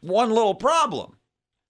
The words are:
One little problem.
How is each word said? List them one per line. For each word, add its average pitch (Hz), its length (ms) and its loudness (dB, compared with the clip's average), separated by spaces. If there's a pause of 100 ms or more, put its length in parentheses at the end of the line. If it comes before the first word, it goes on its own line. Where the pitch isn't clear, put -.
One 220 300 0
little 220 240 2
problem. 269 600 -2 (520)